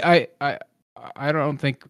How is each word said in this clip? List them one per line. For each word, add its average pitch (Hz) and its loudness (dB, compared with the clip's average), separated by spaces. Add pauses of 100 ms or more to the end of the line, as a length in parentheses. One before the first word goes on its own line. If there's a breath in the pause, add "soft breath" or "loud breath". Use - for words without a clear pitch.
I, 170 6 (140)
I, 143 -4 (560)
I 143 -2
don't 147 0
think, 139 -4